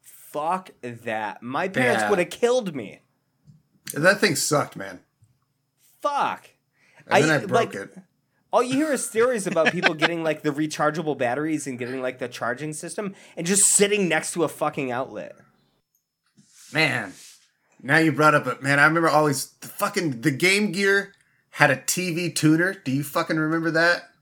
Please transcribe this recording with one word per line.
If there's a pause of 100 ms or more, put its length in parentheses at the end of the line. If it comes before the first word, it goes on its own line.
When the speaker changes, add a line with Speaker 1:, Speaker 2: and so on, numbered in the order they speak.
Speaker 1:
Fuck (100)
that.
My
parents
Speaker 2:
Yeah.
Speaker 1:
would
have
killed
me. (920)
Speaker 2:
That
thing
sucked,
man. (1000)
Speaker 1:
Fuck. (580)
Speaker 2:
And
then
Speaker 1:
I,
Speaker 2:
I
broke
Speaker 1:
like,
Speaker 2:
it. (560)
Speaker 1:
all
you
hear
is
stories
about
people
Speaker 2:
<laughs>
Speaker 1:
getting,
like,
the
rechargeable
batteries
and
getting,
like,
the
charging
system (220)
and
just
sitting
next
to
a
fucking
outlet. (1400)
Speaker 2:
Man, (680)
now
you
brought
up,
a,
man,
I
remember
always, (140)
the
fucking,
the
Game
Gear (380)
had
a
T
V
tuner.
Do
you
fucking
remember
that? (180)